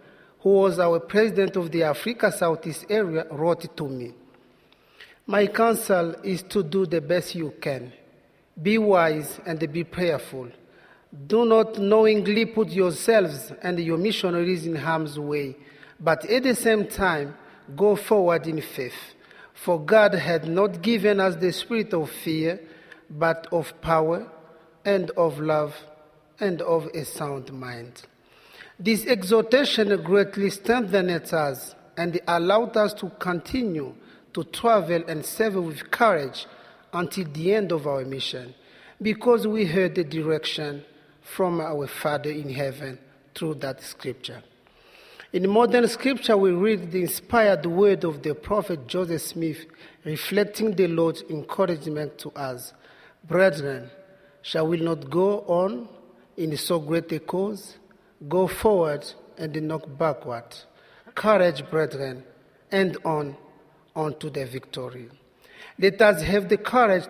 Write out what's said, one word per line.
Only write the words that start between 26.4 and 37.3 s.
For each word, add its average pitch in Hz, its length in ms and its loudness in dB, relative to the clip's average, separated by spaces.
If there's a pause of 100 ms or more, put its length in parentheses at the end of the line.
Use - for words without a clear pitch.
and 180 220 -2
of 165 320 0
a 156 100 -6
sound 139 480 -8
mind." 123 500 -14 (760)
This 202 260 2
exhortation 226 840 4 (140)
greatly 196 480 2
strengthened 202 600 0
us 151 640 -2 (200)
and 170 300 -2
allowed 196 500 2
us 208 180 2
to 185 240 -10
continue 175 760 -4 (380)
to 165 120 -6
travel 175 640 2
and 156 180 -6
serve 220 320 -2
with 160 340 -6
courage 160 560 0 (460)
until 175 320 -4 (100)